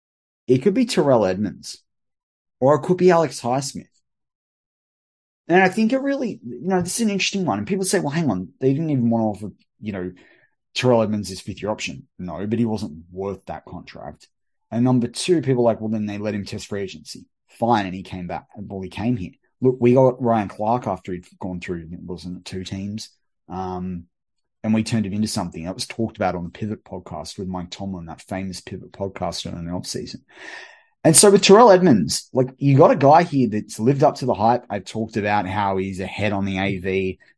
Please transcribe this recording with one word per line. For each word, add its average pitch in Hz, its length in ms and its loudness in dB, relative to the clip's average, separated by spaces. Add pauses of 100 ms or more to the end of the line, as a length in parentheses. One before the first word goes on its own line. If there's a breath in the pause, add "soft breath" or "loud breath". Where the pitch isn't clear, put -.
(460)
It 127 120 4
could 185 160 2
be 247 120 2
Terrell 135 400 4
Edmonds, 92 560 -4 (800)
or 139 160 6
it 139 80 0
could 180 140 0
be 180 140 6
Alex 165 300 2
Highsmith. 131 460 -4 (1600)
And 180 140 6
I 185 80 6
think 220 240 0
it 269 80 2
really, 277 420 -4
you 123 240 -12
know, 185 140 0
this 175 140 -4
is 233 60 -2
an 214 100 0
interesting 196 340 -2
one. 104 140 0
And 104 80 -6
people 185 180 -2
say, 185 140 0
"Well, 151 100 -2
hang 147 220 0
on, 92 280 -6
they 131 140 2
didn't 160 160 -2
even 120 200 2
want 113 120 2
to 104 240 -2
offer, 95 80 -12 (260)
you 107 120 -10
know, 92 200 -6 (640 soft breath)
Terrell 120 300 4
Edmonds 104 260 -4
his 92 120 -10
fifth - 200 -12
year 95 80 -4
option." 82 380 -8 (100)
No, 90 300 -8
but 110 100 -2
he 117 80 2
wasn't 92 460 -6
worth 95 340 -8
that 80 200 -12
contract. - 600 -16 (440)
And 117 120 0
number 127 240 2
two, 160 340 0
people 123 220 2
are 117 100 4
like, 101 80 -10
"Well, 110 100 -4
then 107 160 -4
they 101 100 -8
let 104 160 -4
him 101 120 -6
test - 220 -10
free 101 140 -6
agency." - 440 -12 (220)
Fine, 113 380 0
and 90 80 -8
he 95 80 -10
came 90 240 -12
back. 85 300 -10
Well, 98 260 -12
he 92 80 -10
came 117 280 -2
here. 92 160 -10 (280)
Look, 127 180 2
we 120 140 6
got 131 280 4
Ryan 113 260 0
Clark 110 400 -2
after 95 240 -6
he'd 90 160 -10 (120)
gone 90 200 -10
through, 85 320 -10
wasn't 87 480 -12
it, 90 60 -20
two 95 180 -10
teams? 101 460 -10 (380)
Um, 90 580 -8 (580)
and 110 100 0
we 110 100 2
turned 110 220 -2
it 95 80 -8
into 107 140 0
something 87 380 -6
that 95 100 -8
was 120 100 -8
talked - 320 -6
about 92 160 0
on 87 120 -8
the 82 40 -10
Pivot 107 340 -10
podcast 82 540 -12
with 95 100 -8
Mike 90 220 -8
Tomlin, 92 380 -10
that 80 140 -16
famous 95 400 -8
Pivot - 300 -14
podcast 92 540 -6
in 87 200 -10
the 82 60 -8
offseason. - 500 -8 (800 loud breath)
And 156 120 6
so 214 140 8
with 196 140 8
Terrell 214 260 10
Edmonds, 175 640 4
like, 127 240 0
you 139 180 4
got 165 140 10
a 269 60 4
guy 147 260 8
here 139 260 2
that's 104 320 -6
lived 135 240 2
up 147 120 4
to 135 100 -8
the 120 80 0
hype. 113 380 2
I've 101 140 -6
talked 110 320 -6
about 104 280 0
how 98 320 -2
he's 95 220 -6
ahead 101 340 -4
on 98 120 -2
the 98 120 -4
A 95 220 -2
V, 95 400 -4 (180 soft breath)